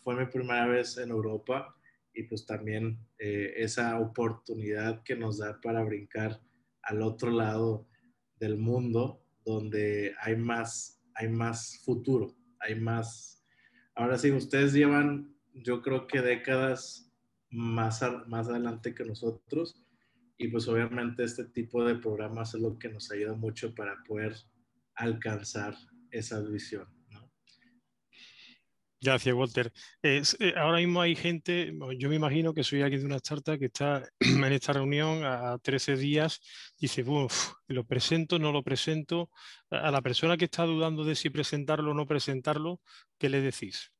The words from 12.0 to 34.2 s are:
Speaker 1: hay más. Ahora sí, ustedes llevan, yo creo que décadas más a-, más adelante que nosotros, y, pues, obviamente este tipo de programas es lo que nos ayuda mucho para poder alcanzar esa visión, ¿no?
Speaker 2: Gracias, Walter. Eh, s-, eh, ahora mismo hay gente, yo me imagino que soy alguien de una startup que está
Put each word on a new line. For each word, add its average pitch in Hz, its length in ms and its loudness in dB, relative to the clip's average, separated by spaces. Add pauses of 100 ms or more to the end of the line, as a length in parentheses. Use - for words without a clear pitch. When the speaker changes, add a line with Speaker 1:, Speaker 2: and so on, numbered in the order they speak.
Speaker 1:
hay 110 160 -4
más. 113 720 -4 (500)
Ahora 123 220 2
sí, 143 140 4
ustedes 139 420 4
llevan, 143 640 4 (160)
yo 123 300 -4
creo 131 240 0
que 131 160 2
décadas 127 800 0 (480)
más 113 520 0
a-, 120 240 -2
más 117 220 -4
adelante 120 460 -4
que 117 100 -6
nosotros, 117 800 -6 (540)
y, 113 120 -4
pues, 113 200 -2
obviamente 117 560 0
este 120 200 -6
tipo 120 400 -2
de 120 100 4
programas 110 600 -4
es 113 60 -4
lo 113 180 -2
que 120 100 -10
nos 104 220 -12
ayuda 104 240 -2
mucho 113 400 -6
para 101 320 -8
poder 107 280 -4 (600)
alcanzar 107 800 -4 (360)
esa 110 300 -6
visión, 104 480 -6 (220)
¿no? - 200 -20 (1700)
Speaker 2:
Gracias, 131 340 4
Walter. 120 380 0 (300)
Eh, 143 160 6
s-, - 220 2
eh, 185 160 4
ahora 165 220 4
mismo 175 220 4
hay 170 140 4
gente, 170 580 -2 (240)
yo 135 120 -2
me 156 80 2
imagino 156 360 2
que 156 120 0
soy 139 180 2
alguien 139 180 2
de 139 60 -4
una 139 100 -2
startup 147 420 -4
que 135 80 -2
está 139 360 0 (180)